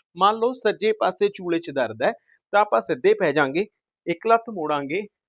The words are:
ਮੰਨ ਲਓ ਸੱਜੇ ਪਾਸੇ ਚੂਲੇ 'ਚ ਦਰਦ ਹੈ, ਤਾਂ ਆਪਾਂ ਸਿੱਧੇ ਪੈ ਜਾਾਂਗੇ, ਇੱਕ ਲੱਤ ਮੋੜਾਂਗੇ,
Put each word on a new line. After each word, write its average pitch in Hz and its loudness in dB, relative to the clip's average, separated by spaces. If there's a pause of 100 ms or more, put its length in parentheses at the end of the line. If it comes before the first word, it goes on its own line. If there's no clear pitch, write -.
(160)
ਮੰਨ 202 4
ਲਓ 233 0
ਸੱਜੇ 214 -2
ਪਾਸੇ 190 0
ਚੂਲੇ 175 -4
'ਚ 170 -10
ਦਰਦ 120 -4
ਹੈ, 196 2 (400)
ਤਾਂ 202 4
ਆਪਾਂ 214 2
ਸਿੱਧੇ 180 2
ਪੈ 175 0
ਜਾਾਂਗੇ, 147 0 (400)
ਇੱਕ 170 -4
ਲੱਤ 233 2
ਮੋੜਾਂਗੇ, 151 -4 (260)